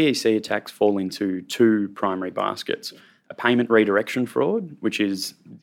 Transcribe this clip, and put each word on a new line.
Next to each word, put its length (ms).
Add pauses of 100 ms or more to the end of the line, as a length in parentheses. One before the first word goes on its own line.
(100)
E 40
C 220
attacks 340
fall 280
into 440
two 540
primary 340
baskets. 640 (360)
A 60
payment 360
redirection 540
fraud, 540
which 220
is 340 (280)